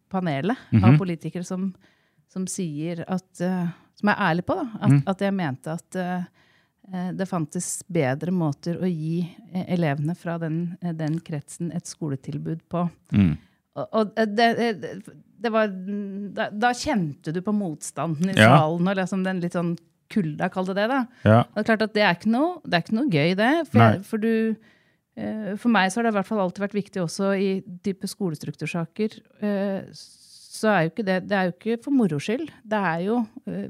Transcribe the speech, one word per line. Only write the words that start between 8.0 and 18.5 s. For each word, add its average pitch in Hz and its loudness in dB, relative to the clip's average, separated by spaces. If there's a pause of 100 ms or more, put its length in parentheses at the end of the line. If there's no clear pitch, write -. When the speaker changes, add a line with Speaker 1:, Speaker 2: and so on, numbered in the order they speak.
Speaker 1:
måter 170 -2
å 170 0
gi, 165 -2 (260)
eh, 185 -4 (120)
elevene 156 0
fra 170 -6
den, 165 -4
eh, 175 -4
den 160 -2
kretsen 160 -8
et 175 -6
skoletilbud 151 -8
på. 175 -2 (220)
Speaker 2:
Mm. 87 4 (380)
Speaker 1:
Og, 139 -8
og, 214 0
eh, 220 2
det, 226 2
eh, 233 0
det, - -10 (380)
det 220 -2
var, 220 2
da, 196 -8
da 214 2
kjente 190 -2
du 175 -2
på 208 -2
motstanden 165 -4
i 190 0
Speaker 2:
Ja. 117 10